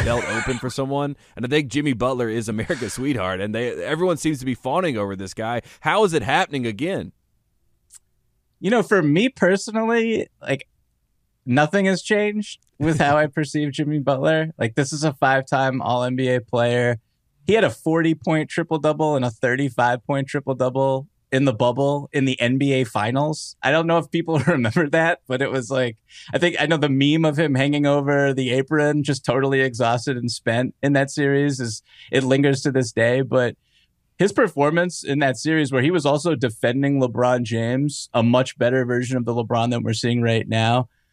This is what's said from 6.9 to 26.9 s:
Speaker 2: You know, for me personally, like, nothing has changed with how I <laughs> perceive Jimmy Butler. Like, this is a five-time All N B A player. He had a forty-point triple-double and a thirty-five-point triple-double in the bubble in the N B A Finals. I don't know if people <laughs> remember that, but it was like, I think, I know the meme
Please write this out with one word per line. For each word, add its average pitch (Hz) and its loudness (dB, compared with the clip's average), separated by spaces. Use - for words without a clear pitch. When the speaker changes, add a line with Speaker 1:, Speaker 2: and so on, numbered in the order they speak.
Speaker 2:
You 180 -2
know, 226 4
for 196 4
me 156 4
personally, 220 0
like, - -6
nothing 151 2
has 190 0
changed 208 -2
with 156 0
how 143 4
I 151 2
<laughs> 143 -8
perceive 147 -2
Jimmy 151 -2
Butler. 156 0
Like, 113 -4
this 139 -2
is 147 -6
a 156 2
five-time 135 0
All 123 -2
N 127 -2
B 127 0
A 123 2
player. 120 0
He 190 2
had 214 6
a 131 4
forty-point 160 0
triple-double 151 0
and 123 0
a 120 -2
thirty-five-point 127 -2
triple-double 135 -2
in 135 2
the 135 2
bubble 139 0
in 139 0
the 131 0
N 120 2
B 139 2
A 131 2
Finals. 131 -4
I 135 0
don't 165 2
know 170 2
if - -4
people 165 -2
<laughs> 117 -4
remember 143 2
that, 165 2
but 127 -2
it 123 -2
was 127 -4
like, 127 -2
I - 0
think, 170 0
I 147 0
know 160 2
the 147 0
meme 147 2